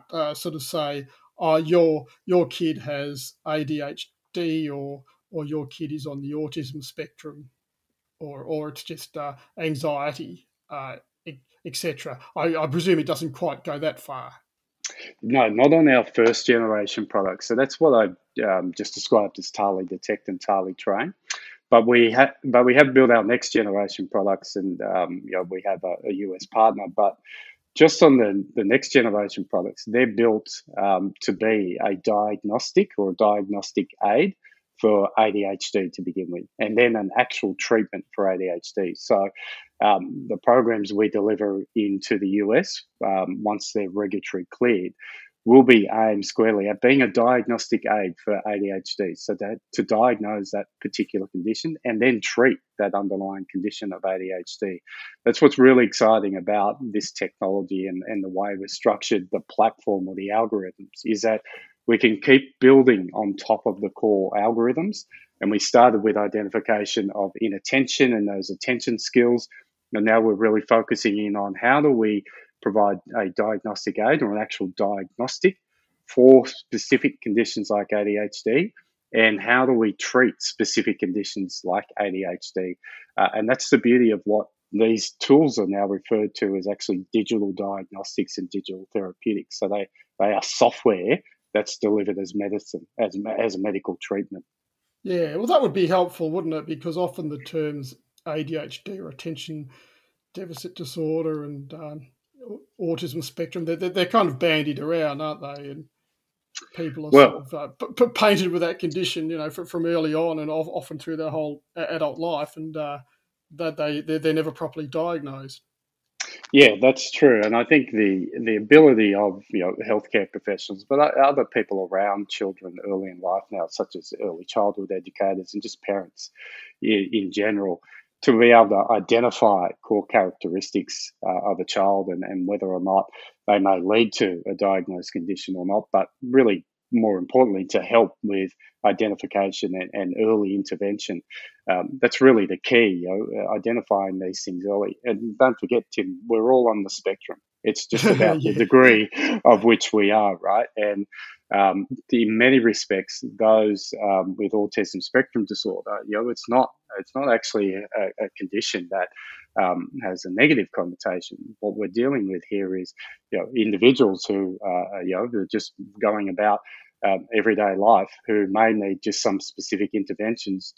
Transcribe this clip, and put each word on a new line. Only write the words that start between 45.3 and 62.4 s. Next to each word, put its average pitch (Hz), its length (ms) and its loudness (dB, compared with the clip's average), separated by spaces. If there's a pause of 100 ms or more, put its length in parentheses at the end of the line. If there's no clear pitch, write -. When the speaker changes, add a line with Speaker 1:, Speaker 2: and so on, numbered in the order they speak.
Speaker 2:
will 127 160 10
be 117 300 8
aimed 107 320 0
squarely 107 420 2
at 104 140 -6
being 135 220 4
a 117 40 0
diagnostic 117 800 0
aid 104 280 -2 (100)
for 107 100 -2
A 101 260 -4
D 98 160 -4
H - 220 -10
D, 92 180 -6
so - 240 -6
that, 104 200 -8 (140)
to 104 100 -2
diagnose 107 680 0
that 101 140 -6 (160)
particular 101 460 -6
condition 110 480 -6 (100)
and 113 160 -2
then 120 180 2
treat 120 380 0 (220)
that 101 160 -2
underlying 98 560 -6
condition 98 420 -8
of 87 100 -16
A 95 140 -2
D 92 200 -8
H - 220 -14
D. 95 220 -6 (420)
That's 120 180 2
what's 139 180 6
really 127 260 8
exciting 104 500 2
about 101 460 -2
this 104 300 -6
technology 95 760 -4
and, 92 200 -8
and 101 160 -6
the 95 60 -8
way 98 300 -4
we've 95 100 -12
structured 104 640 -2
the 101 100 -4 (100)
platform 104 560 0
or 92 80 -10
the 98 180 -8
algorithms, 107 720 -4
is 110 160 -2
that 110 200 0 (440)
we 117 140 2
can 113 200 2
keep - 400 4